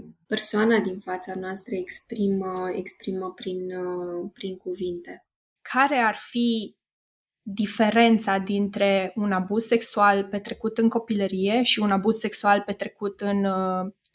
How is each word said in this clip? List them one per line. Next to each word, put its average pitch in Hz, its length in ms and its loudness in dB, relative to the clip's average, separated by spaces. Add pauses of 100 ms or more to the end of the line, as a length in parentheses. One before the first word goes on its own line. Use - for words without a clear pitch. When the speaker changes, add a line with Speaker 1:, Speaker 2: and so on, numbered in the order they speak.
(260)
Speaker 1:
persoana 214 540 2
din 185 180 -4
fața 185 360 -8
noastră 190 400 -8
exprimă, 190 1040 -2
exprimă 185 560 -8
prin, 185 440 -8
uh, 180 560 -6
prin 185 240 -10
cuvinte. 180 680 -8 (340)
Speaker 2:
Care 277 360 0
ar 220 180 2
fi 233 600 -2 (680)
diferența 214 960 2
dintre 196 760 0
un 208 180 0
abuz 196 340 0
sexual 202 580 4
petrecut 208 540 -6
în 226 100 6
copilărie 202 760 0
și 240 180 2
un 208 100 4
abuz 196 280 2
sexual 202 480 2
petrecut 202 540 -6
în, 202 240 0
uh, 190 480 0 (220)